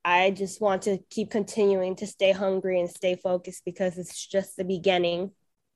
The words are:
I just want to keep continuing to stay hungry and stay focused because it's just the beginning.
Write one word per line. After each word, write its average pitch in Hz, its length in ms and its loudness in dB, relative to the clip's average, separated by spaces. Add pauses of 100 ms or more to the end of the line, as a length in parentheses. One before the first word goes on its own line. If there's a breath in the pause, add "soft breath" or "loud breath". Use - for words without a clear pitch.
I 180 280 4
just 190 280 -6
want 196 220 2
to 196 160 0 (120)
keep 214 200 -4
continuing 196 640 0
to 202 120 -10
stay 190 240 4
hungry 190 480 0
and 175 100 -2
stay 180 240 -2
focused 180 500 -4
because 180 340 -4
it's - 280 -12
just 196 300 -4
the 190 80 -4
beginning. 180 680 0 (460)